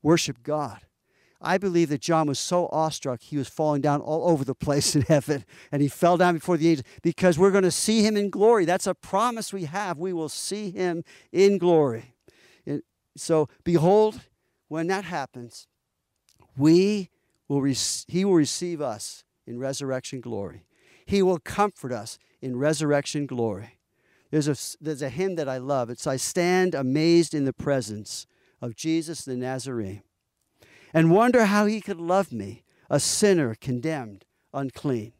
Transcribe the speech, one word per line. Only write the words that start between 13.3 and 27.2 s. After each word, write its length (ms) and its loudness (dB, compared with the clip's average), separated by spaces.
behold, 580 4
when 200 -4
that 160 -2
happens, 640 -10
we 540 4
will 140 -2
rec-, 460 -2
he 180 -2
will 100 4
receive 460 0
us 440 -10
in 140 -12
resurrection 600 -6
glory. 440 -10
He 160 0
will 180 2
comfort 520 -4
us 260 -10
in 140 -6
resurrection 720 -2
glory. 540 -6
There's 160 0
a 40 0
s-, 280 -8
there's 220 -8
a 80 -6
hymn 260 -4
that 140 -4
I 80 -6
love. 320 -2
It's, 180 -8
"I 80 -2
stand 580 0
amazed 600 2